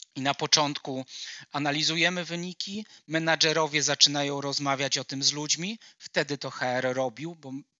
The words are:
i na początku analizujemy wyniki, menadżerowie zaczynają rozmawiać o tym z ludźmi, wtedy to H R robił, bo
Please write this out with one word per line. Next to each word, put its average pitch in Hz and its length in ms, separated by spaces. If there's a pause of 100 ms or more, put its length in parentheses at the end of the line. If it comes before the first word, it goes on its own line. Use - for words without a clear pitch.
(140)
i 139 60
na 135 140
początku 143 720 (480)
analizujemy 156 720
wyniki, 180 640 (200)
menadżerowie 156 760
zaczynają 143 580
rozmawiać 139 580
o 131 60
tym 139 180
z 139 100
ludźmi, 156 460 (200)
wtedy 147 400
to 135 120
H 131 160
R 127 300
robił, 131 380
bo 139 180 (280)